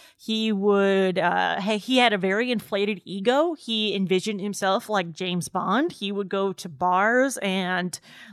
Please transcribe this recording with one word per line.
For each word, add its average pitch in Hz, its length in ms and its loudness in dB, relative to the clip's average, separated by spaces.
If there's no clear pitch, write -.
He 220 340 -2
would, 196 680 4
uh, 175 400 0
he, 214 180 0
he 254 200 0
had 240 140 4
a 208 60 2
very 202 320 0
inflated 208 540 -2
ego. 254 500 0
He 214 400 -4
envisioned 190 460 0
himself 196 480 -2
like 185 240 -2
James 180 360 -4
Bond. 233 440 -2
He 202 180 -8
would 202 180 -6
go 196 240 -2
to - 160 -12
bars 202 680 2
and, 180 600 -2